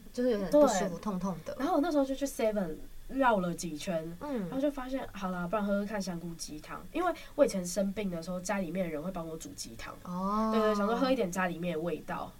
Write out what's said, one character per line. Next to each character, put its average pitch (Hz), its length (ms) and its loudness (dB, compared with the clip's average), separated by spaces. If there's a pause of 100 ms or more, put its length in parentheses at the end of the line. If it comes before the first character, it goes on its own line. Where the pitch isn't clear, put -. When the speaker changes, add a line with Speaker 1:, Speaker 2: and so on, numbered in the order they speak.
(120)
Speaker 1:
就 - 80 -4
是 254 100 4
有 208 80 4
点 190 120 -2
不 294 160 10
舒 233 80 4 (140)
服， - 0 -
Speaker 2:
对。 170 100 -6
Speaker 1:
痛 202 180 -2
痛 180 280 -2
的。 - 160 -8
Speaker 2:
然 277 80 2
后 370 80 4
我 294 40 6
那 330 120 2
时 302 40 2
候 277 80 6
就 269 80 0
去 277 140 -2
Seven 214 480 0 (320)
绕 254 320 4
了 175 160 0
几 156 240 -6
圈， 165 440 -4
Speaker 1:
嗯。 277 180 -4
Speaker 2:
然 175 100 -4
后 262 100 -2
就 294 80 4
发 269 200 -4
现， 262 240 -4
好 185 180 -4
啦， 175 160 -2
不 180 80 -2
然 208 100 0
喝 202 140 2
喝 202 80 -2
看 202 160 -2
香 175 160 -6
菇 165 160 -8
鸡 151 240 -10
汤。 - 340 -12
因 349 120 0
为 359 100 2 (220)
我 294 80 8
以 - 40 8
前 190 160 -2
生 196 280 0
病 202 180 -2
的 170 100 -4
时 170 80 -8
候， 180 120 -4
家 202 180 -2
里 170 140 -2
面 185 120 0
的 165 60 -2
人 147 100 -4
会 180 120 -4
帮 165 160 -6
我 160 80 -6
煮 156 140 -12
鸡 - 260 -12
汤。 - 260 -10
Speaker 1:
哦。 196 500 0
Speaker 2:
对， 220 80 4
对， 214 140 6
想 202 140 4
说 233 80 2
喝 262 120 4
一 262 60 4
点 202 160 2
家 185 160 0
里 165 100 -2
面 170 200 -2
的 156 40 -2
味 160 180 -2
道。 - 420 -8